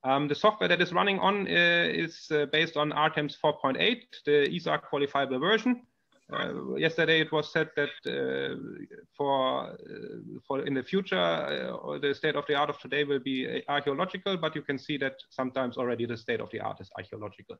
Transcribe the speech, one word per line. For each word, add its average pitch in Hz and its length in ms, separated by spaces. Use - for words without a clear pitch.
Um, 139 240
the 143 60
software 208 340
that 175 140
is 175 100
running 190 280
on, 196 260
uh, - 40
is, 170 800
uh, 147 200
based 160 240
on 151 160
R 151 160
tems 151 280
four 202 220
point 269 220
eight, 233 240
the 147 280
esa 160 240
qualifiable 139 480
version. 220 420
Uh, - 460
yesterday 160 440
it 156 100
was 151 220
said 156 240
that, 143 140
uh, 135 500
for, 131 560
uh, - 40
for 139 200
in 143 60
the 131 100
future, 190 360
uh, 156 540
or - 260
the 143 160
state 147 220
of 147 100
the 151 80
art 147 160
of 143 80
today 143 260
will 143 140
be, 131 280
uh, 127 260
archaeological, 180 680
but 160 160
you 147 80
can 139 160
see 147 180
that 135 180
sometimes 127 480
already 120 300
the 117 100
state 113 240
of 113 100
the 110 100
art 104 200
is 101 160
archaeological. 104 640